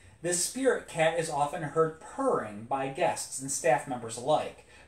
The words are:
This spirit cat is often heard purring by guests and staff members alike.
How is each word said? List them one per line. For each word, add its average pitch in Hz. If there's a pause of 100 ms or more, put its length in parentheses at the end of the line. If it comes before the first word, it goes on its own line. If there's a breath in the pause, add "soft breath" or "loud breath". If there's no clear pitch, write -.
(220 soft breath)
This 170
spirit -
cat 165
is 160
often 143
heard 156
purring 117
by 135
guests 131
and 135
staff 143
members 117
alike. - (200 loud breath)